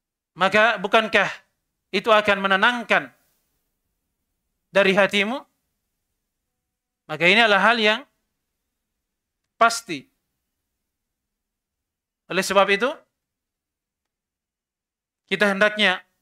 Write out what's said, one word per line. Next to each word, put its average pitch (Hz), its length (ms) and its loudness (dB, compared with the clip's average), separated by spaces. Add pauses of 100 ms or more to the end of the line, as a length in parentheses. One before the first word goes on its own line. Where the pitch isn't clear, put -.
(340)
maka 202 480 0
bukankah 208 480 0 (640)
itu 214 160 -4
akan 208 320 2
menenangkan 196 720 -2 (1600)
dari 190 240 2
hatimu? 202 400 -2 (1700)
Maka 151 240 -6
ini 226 160 4
adalah 202 160 2
hal 226 160 2
yang 220 240 -2 (1600)
pasti. 208 480 -4 (2250)
Oleh 170 80 -2
sebab 190 320 2
itu, 202 160 -2 (2500)
kita 196 240 -2
hendaknya 208 480 0 (220)